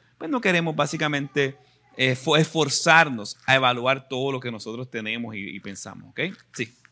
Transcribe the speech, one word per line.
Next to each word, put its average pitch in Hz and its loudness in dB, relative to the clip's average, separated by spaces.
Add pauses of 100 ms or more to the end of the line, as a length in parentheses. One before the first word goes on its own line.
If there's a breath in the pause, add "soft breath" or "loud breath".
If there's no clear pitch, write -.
(160 soft breath)
pues - -8
no 262 -2
queremos 170 0
básicamente, 147 -2 (400 soft breath)
eh, 127 2
fo-, 147 2
esforzarnos 156 2
a 131 6
evaluar 127 2
todo 135 -2
lo 131 -6
que 123 -8
nosotros 117 -10
tenemos 113 -8
y, 107 -8
y 98 -10
pensamos, 98 -14
¿ok? - -8 (320)
Sí. - -8 (180)